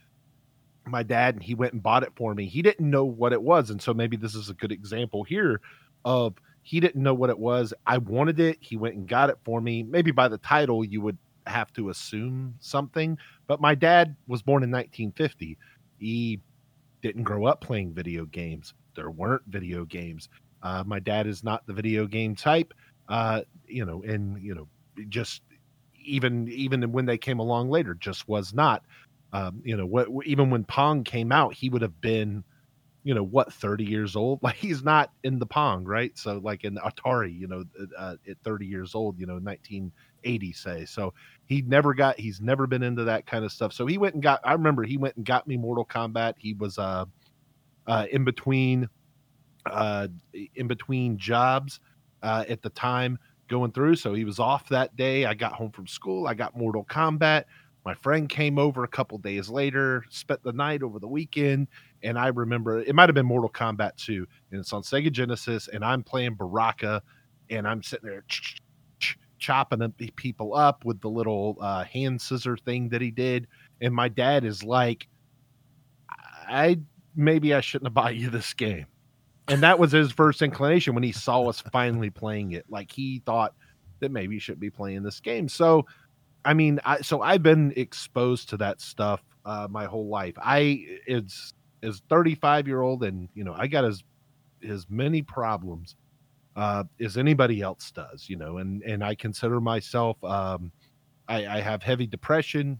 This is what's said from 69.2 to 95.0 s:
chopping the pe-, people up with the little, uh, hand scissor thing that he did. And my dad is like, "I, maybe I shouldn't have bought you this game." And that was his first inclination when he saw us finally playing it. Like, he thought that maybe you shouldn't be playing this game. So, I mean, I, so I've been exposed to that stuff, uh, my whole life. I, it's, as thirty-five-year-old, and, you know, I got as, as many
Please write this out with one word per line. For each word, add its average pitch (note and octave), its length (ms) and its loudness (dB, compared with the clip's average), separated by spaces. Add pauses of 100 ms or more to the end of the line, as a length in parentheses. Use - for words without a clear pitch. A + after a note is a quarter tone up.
chopping C3+ 420 0
the A#2 100 -2
pe-, A2+ 260 -14
people A2 380 -6
up C#3+ 320 4
with A2 160 -4
the A2 80 -4
little, G#2+ 500 -2
uh, G2 240 -4
hand C3 380 -4
scissor B2+ 340 -4
thing B2 320 -4
that A#2+ 140 -2
he A#2+ 80 -2
did. B2 360 -2 (360)
And A#2+ 120 2
my A#2+ 140 4
dad B2+ 360 4
is G#2 180 -4
like, A#2+ 440 2 (1040)
"I, C3+ 680 0 (360)
maybe D3+ 400 4
I C#3 60 4
shouldn't C3+ 280 -4
have A2+ 60 -8
bought A#2+ 220 4
you A#2+ 140 -4
this A2+ 240 -4
game." F#2+ 320 -2 (640)
And C#3+ 140 4
that E3+ 160 10
was E3 140 6
his D3+ 180 6
first D3+ 300 4
inclination D3 540 2
when A#2+ 80 0
he A#2+ 100 -2
saw B2 360 2
us - 220 -6
finally A#2 380 0
playing G#2 440 -6
it. E2+ 180 -10
Like, G2+ 200 -10
he C3 360 -8
thought A2+ 280 0 (460)
that C#3 100 -2
maybe G#2 240 -4
you G#2 60 -6
shouldn't E2 200 -10
be G2+ 100 -6
playing G2 320 -8
this G2+ 180 -8
game. A3 280 -4
So, E3 380 6 (600)
I D3 60 4
mean, D3+ 320 4
I, C#3+ 160 2
so C#3 220 -2
I've E3+ 200 4
been D#3 340 8
exposed B2 720 -2
to G#2+ 80 -4
that G2+ 220 -2
stuff, G#2 420 -2 (240)
uh, G#2 240 -8
my G#2+ 160 -6
whole G#2 220 -6
life. G2 280 -4
I, C#3+ 480 2 (220)
it's, A2 480 -6 (280)
as G#2+ 260 -8
thirty-five-year-old, C#3+ 960 2
and, F#2 300 -6
you G#2 100 -10
know, F2 100 -8
I A2 120 -2
got C#3+ 180 2
as, G#2 180 0 (640)
as G2+ 220 -8
many C#3 320 0